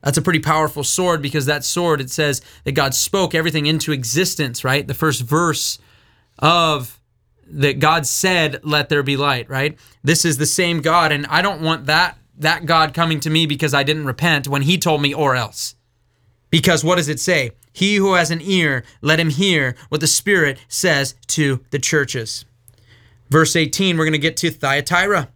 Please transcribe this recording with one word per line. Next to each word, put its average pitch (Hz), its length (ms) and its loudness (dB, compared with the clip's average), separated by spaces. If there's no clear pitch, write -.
That's 143 140 0
a 160 40 0
pretty 170 180 0
powerful 156 440 0
sword, 175 380 0
because 139 240 -4
that 147 180 -2
sword, 165 380 0
it 127 80 -10
says 147 320 -2
that - 80 -4
God 135 200 0
spoke - 400 -2
everything 156 340 0
into 156 260 0
existence, 131 720 -4
right? 135 200 0
The 135 80 -6
first 147 280 -2
verse 151 560 -2
of 156 600 0
that 139 320 -2
God 156 280 2
said, 165 560 0
"Let 147 260 -2
there 147 140 0
be 139 120 0
light," 135 340 -2
right? 135 280 -4
This 160 220 2
is 151 120 0
the 151 80 0
same 170 360 0
God, 160 300 4
and 143 160 -2
I 156 140 2
don't 185 200 -2
want 160 240 -2
that, 156 320 0
that 160 260 -2
God 160 280 2
coming 165 280 0
to 156 80 -4
me 160 160 2
because 147 280 -2
I 139 100 2
didn't 151 220 -2
repent 139 420 0
when 139 160 -2
he 180 140 2
told 156 240 0
me, 143 120 0
"Or 143 220 0
else." - 400 -6
Because 156 340 2
what 175 120 4
does 165 120 0
it 147 120 -6
say? 147 320 0
"He 202 240 0
who 190 200 2
has 170 160 2
an 165 100 -4
ear, 160 420 0
let 156 180 2
him 165 100 2
hear 147 460 0
what 147 120 -2
the 160 60 0
Spirit 156 500 2
says 143 480 -2
to 139 420 -2
the 143 100 -4
churches." 131 680 -4
Verse 156 260 4
eighteen, 170 420 0
we're 160 80 2
gonna 156 120 0
get 156 200 0
to 165 140 -2
Thyatira. 156 840 0